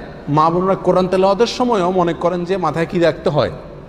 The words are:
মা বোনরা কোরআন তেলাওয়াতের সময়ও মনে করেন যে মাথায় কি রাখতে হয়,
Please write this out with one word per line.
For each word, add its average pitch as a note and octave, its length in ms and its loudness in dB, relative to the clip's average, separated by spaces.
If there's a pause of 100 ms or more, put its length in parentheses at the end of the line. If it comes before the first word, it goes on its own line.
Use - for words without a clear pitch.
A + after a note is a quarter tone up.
(300)
মা D#3 220 4
বোনরা F#3 240 0
কোরআন F3+ 340 2
তেলাওয়াতের F#3+ 380 2
সময়ও A3+ 440 0
মনে F3 220 2
করেন F3 320 -2
যে F3+ 120 -2
মাথায় E3 300 -2
কি F3 120 -4
রাখতে E3+ 320 2
হয়, C3 200 2 (380)